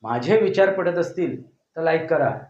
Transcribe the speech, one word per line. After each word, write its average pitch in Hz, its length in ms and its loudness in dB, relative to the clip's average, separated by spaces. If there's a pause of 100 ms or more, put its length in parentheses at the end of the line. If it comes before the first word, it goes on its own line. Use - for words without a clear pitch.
माझे 127 380 2
विचार 190 320 2
पटत 175 260 -2
असतील 170 540 -4
तर - 280 -16
लाईक 160 300 0
करा. 143 280 0 (120)